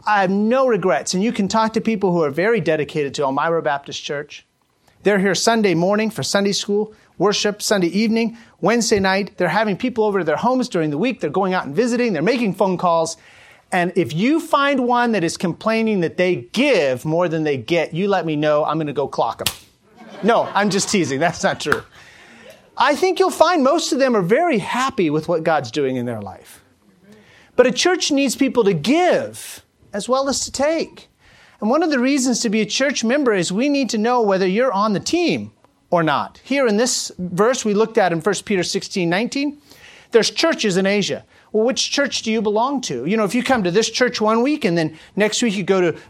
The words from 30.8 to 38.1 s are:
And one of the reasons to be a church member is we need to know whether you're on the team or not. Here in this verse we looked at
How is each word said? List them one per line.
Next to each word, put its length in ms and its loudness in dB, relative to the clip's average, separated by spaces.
And 100 0
one 120 2
of 80 0
the 80 0
reasons 420 0
to 80 -2
be 120 0
a 60 0
church 380 -2
member 280 2
is 200 0
we 160 0
need 220 0
to 80 -2
know 220 2
whether 260 2
you're 260 0
on 220 0
the 60 0
team 520 -2
or 120 2
not. 400 0
Here 240 0
in 100 2
this 420 -2
verse 460 0
we 100 0
looked 240 2
at 140 4